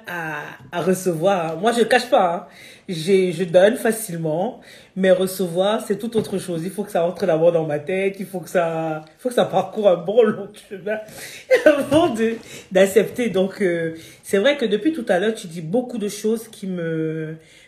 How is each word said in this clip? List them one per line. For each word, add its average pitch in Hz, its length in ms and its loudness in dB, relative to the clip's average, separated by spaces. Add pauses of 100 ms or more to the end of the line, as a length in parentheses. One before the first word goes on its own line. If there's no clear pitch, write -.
à, 160 320 -8 (320)
à 175 100 -4
recevoir, 170 760 0
moi 220 160 2
je 240 60 0
ne 220 60 6
cache 240 240 2
pas, 190 260 4
hein. - 180 -10 (340)
J'ai, 185 460 0
je 170 100 -4
donne 180 320 6
facilement, 180 840 -4 (340)
mais 190 160 4
recevoir 190 760 0
c'est 202 140 -2
tout 226 180 -4
autre 196 220 -2
chose. 165 240 -6
Il 185 80 -8
faut 202 120 -6
que 196 60 -14
ça 170 160 0
entre 180 220 -4
d'abord 165 240 4
dans 160 160 0
ma 151 100 -2
tête, 190 420 -4
il 190 60 -10
faut 180 140 -10
que 160 100 -14
ça, 160 560 -2
il - 160 -20
faut 254 80 -4
que 240 60 -8
ça 202 100 4
parcourt 190 440 0
un 175 80 4
bon 202 260 2
long 196 260 -2 (200)
chemin 208 280 -8 (340)
<laughs> - 360 2
avant 294 480 4
de, 226 220 0 (340)
d'accepter. 196 580 4
Donc, 190 320 -2
euh, 170 340 -2 (280)
c'est 196 160 0
vrai 277 180 2
que 254 80 -2
depuis 214 260 0
tout 277 160 -4
à 185 120 2
l'heure, 220 160 0
tu 214 100 -14
dis 170 160 -12
beaucoup 226 380 -4
de 202 80 -4
choses 220 400 -4
qui - 180 -16
me, 160 720 -6 (320)